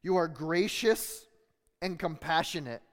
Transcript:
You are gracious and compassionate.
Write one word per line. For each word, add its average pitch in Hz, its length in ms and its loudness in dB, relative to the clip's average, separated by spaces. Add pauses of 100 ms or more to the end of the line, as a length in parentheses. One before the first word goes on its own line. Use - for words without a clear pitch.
You 185 140 2
are 170 120 4
gracious 175 1000 0 (540)
and 180 180 -4
compassionate. 160 800 -2 (120)